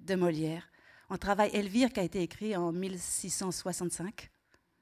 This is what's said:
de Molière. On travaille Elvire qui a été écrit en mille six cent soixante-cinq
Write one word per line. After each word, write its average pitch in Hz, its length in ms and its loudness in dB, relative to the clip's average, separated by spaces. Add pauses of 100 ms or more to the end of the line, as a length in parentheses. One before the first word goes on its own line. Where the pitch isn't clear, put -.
de 190 140 0
Molière. 165 540 2 (420)
On 190 60 -4
travaille 202 380 4
Elvire 214 380 4
qui 220 80 -2
a 180 40 2
été 180 180 -2
écrit 208 340 -4
en 175 160 0
mille 185 260 -4
six - 320 -4
cent 185 200 -2
soixante-cinq 175 800 -4 (520)